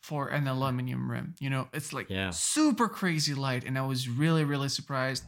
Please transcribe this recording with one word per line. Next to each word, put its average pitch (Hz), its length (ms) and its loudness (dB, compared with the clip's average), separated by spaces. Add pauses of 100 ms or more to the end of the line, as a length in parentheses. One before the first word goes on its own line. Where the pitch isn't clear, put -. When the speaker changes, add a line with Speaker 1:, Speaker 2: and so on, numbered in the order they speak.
Speaker 1:
for 143 260 -4
an 143 200 0
aluminum 127 600 0
rim, 123 280 -4
you 139 100 -4
know, 131 240 -2
it's, 151 200 -6
like, 120 180 -6
Speaker 2:
Yeah. 95 200 0
Speaker 1:
super 240 580 4
crazy 156 460 0
light. 135 300 -2
And 131 140 -2
I 135 80 0
was 131 220 -2
really, 156 360 4
really 143 240 0
surprised. 131 600 -2